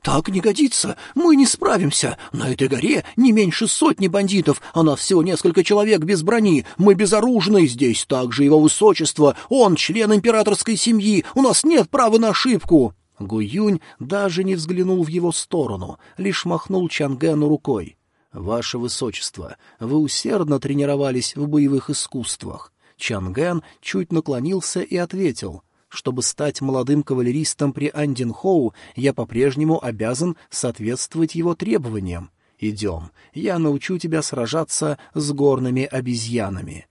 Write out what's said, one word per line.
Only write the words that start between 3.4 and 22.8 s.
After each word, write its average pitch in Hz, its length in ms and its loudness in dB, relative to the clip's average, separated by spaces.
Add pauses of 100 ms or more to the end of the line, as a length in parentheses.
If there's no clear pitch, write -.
сотни 269 400 2
бандитов, 185 560 0 (100)
а 165 120 2
нас 147 160 2
всего 180 220 2
несколько 175 420 2
человек 208 380 4
без 170 200 0
брони! 196 420 4 (140)
Мы 196 160 8
безоружны! 208 720 4
Здесь 120 400 0
также 127 380 0
его 151 160 8
высочество! 156 760 4 (140)
Он 233 240 6
член 214 400 2
императорской 214 600 2
семьи! 214 480 2 (100)
У 269 80 2
нас 240 220 2
нет 294 260 4
права 226 280 4
на 226 120 2
ошибку!" 170 640 2 (240)
Гуюнь 110 640 -2 (180)
даже 190 460 -2
не 190 100 0
взглянул 180 480 -2
в 151 60 -2
его 170 220 -2
сторону, 123 680 -6 (180)
лишь 185 280 -4
махнул 175 440 -2
Чангену 147 600 -2
рукой. 143 480 -2 (360)
"Ваше 117 460 -6
высочество, - 800 -8 (220)
вы 127 200 -2
усердно 156 600 -2
тренировались 139 800 -2
в 147 120 -4
боевых 143 420 -2
искусствах". - 840 -8 (240)